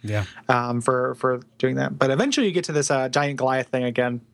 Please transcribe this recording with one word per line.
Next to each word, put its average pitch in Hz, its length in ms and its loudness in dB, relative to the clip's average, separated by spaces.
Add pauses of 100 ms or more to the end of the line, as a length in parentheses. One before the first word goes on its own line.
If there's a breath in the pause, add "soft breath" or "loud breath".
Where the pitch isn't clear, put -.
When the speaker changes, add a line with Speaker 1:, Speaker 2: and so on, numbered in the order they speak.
Speaker 1:
Yeah. 104 240 -2 (240 loud breath)
Speaker 2:
Um, 120 320 2
for, 127 320 0
for 127 280 -2 (180)
doing 131 160 0
that. 135 240 -2
But 135 100 2
eventually 240 380 2
you 185 40 0
get 175 120 0
to - 80 -8
this, 147 180 0
uh, 131 200 0
giant 143 280 0
Goliath 131 300 0
thing 127 160 -2
again. 123 380 0 (120)